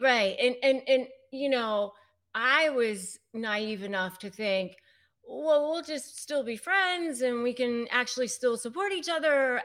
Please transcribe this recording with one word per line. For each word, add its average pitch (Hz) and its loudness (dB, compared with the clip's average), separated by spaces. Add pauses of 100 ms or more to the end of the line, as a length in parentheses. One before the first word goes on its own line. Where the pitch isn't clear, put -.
right. 233 4
And, 247 4
and, 269 4
and, 262 4 (240)
you 269 -2
know, 214 0 (400)
I 269 4
was 220 -2 (140)
naive 214 -4
enough 190 -4
to 202 -10
think, 190 -2 (500)
"Well, 294 2
we'll 330 -2
just - -8
still 294 -2
be 226 -6
friends 349 0
and 240 0
we 247 0
can 240 -2
actually 247 -2
still 240 0
support 330 -4
each 349 -4
other 277 2